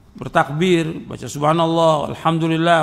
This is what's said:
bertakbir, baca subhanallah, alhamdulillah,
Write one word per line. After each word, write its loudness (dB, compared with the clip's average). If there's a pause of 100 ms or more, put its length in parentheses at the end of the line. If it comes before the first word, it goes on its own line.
(180)
bertakbir, 0
baca -12
subhanallah, 0
alhamdulillah, 2